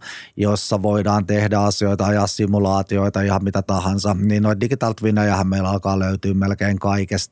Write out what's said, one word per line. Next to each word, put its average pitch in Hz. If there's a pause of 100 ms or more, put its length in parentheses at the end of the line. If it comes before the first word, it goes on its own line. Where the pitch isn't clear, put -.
(360)
jossa 104
voidaan 104
tehdä 104
asioita, 101
ajaa 104
simulaatioita, 98
ihan 98
mitä 98
tahansa. 95
Niin 104
noita 107
digital 120
twinejähän 104
meillä 95
alkaa 98
löytyä 95
melkein 98
kaikesta, 101 (160)